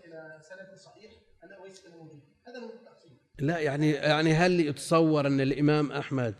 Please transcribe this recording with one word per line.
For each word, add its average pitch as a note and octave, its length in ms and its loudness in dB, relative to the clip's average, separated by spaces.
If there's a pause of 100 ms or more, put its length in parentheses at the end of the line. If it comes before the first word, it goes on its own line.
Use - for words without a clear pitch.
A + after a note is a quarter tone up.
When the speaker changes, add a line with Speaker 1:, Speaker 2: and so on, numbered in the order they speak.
Speaker 1:
إلى D#3+ 340 -18
سند - 380 -20
صحيح G3+ 320 -20 (320)
أن F3 80 -20
أويس F#3+ 320 -20
كان F3 140 -20
موجود. D3+ 220 -20 (280)
هذا B3 120 -16
من A3+ 60 -14
التأصيل. - 460 -20 (280)
Speaker 2:
لا، E3 200 -2
يعني، D3+ 320 -2
يعني D3+ 420 2
هل F3 260 2
يتصور D#3 680 2
أن C#3 140 2
الإمام C#3+ 500 2
أحمد B2+ 480 -2